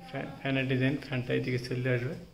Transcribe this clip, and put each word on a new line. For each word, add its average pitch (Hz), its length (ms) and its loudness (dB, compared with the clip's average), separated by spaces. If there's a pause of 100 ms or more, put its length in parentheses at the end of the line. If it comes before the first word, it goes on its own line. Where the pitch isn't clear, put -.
ফ্যা-, - 300 -6
ফ্যানের 135 320 2
ডিজাইন, 131 240 4 (120)
ফ্যানটা 127 300 -2
এইদিকে 127 320 0
চলে 127 280 0
আসবে। 131 200 -2 (180)